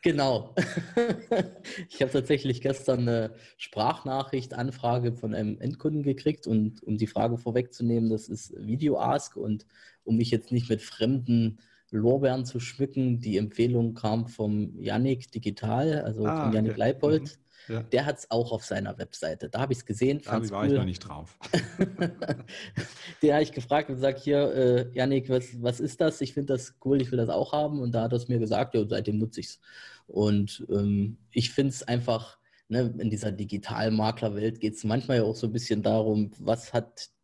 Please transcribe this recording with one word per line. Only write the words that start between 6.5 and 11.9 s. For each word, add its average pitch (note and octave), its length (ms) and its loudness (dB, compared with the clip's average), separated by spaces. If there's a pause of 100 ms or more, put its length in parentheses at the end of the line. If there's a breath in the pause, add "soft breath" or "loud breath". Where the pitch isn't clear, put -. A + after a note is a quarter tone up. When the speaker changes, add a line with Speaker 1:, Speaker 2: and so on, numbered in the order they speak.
Speaker 1:
um G#2 140 -2
die G#2+ 100 0
Frage A#2 300 0
vorwegzunehmen, A#2 720 0
das G#2+ 200 -2
ist - 280 -10
Video C#3 420 0
Ask B2+ 360 -2
und G#2+ 300 -4 (380 loud breath)
um A2+ 140 2
mich A#2 140 2
jetzt A2 200 0
nicht A#2+ 180 0
mit A2 120 0
fremden A#2 760 0 (300 soft breath)
Lorbeeren B2+ 560 2